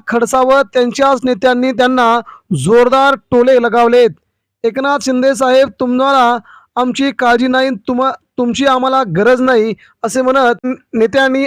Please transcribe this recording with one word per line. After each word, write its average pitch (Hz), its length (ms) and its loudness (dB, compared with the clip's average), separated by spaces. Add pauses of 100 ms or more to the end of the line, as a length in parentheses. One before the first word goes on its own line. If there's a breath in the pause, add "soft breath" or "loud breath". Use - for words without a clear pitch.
खडसावत 262 560 0 (100)
त्यांच्याच 262 500 0
नेत्यांनी 254 480 0
त्यांना 240 480 0 (360 loud breath)
जोरदार 240 600 2 (160)
टोले 247 320 2
लगावलेत. 233 460 2 (540)
"एकनाथ 269 380 -2
शिंदे 262 340 0
साहेब, 262 340 2 (100)
तुम्हाला 254 580 0 (380 soft breath)
आमची 254 360 -2
काळजी 240 360 0
नाही, 262 220 0
तुम-, 254 400 -4
तुमची 247 560 -4
आम्हाला 262 380 0 (140)
गरज 240 240 2
नाही," 226 320 0 (300 soft breath)
असे 240 180 -4
म्हणत 254 460 0 (260)
नेत्यांनी 262 540 0